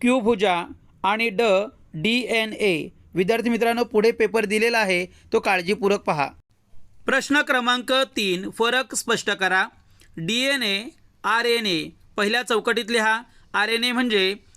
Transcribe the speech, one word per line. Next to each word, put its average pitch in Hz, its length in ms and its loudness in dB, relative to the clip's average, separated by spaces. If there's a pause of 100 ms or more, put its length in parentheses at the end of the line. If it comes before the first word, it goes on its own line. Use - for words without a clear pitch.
क्यू 247 180 4
भुजा 196 440 2 (400)
आणि 220 260 0
ड, 196 120 -2 (520)
डीएनए. 214 960 0 (240)
विद्यार्थी 208 360 0
मित्रांनो, 233 340 0
पुढे 226 280 2
पेपर 220 340 0
दिलेला 220 340 0
आहे, 185 260 0
तो - 340 -4
काळजीपूर्वक 196 600 0
पहा. 151 260 -2 (800)
प्रश्न 269 360 2
क्रमांक 247 520 0
तीन, 208 560 0
फरक 240 460 -2
स्पष्ट - 360 -2
करा. 190 340 0 (520)
डीएनए, 226 680 -2 (400)
आरएनए, 220 680 0 (280)
पहिल्या 220 260 0
चौकटीत 226 460 0
लिहा. 226 320 0 (320)
आरएनए 226 380 0
म्हणजे 214 440 2 (220)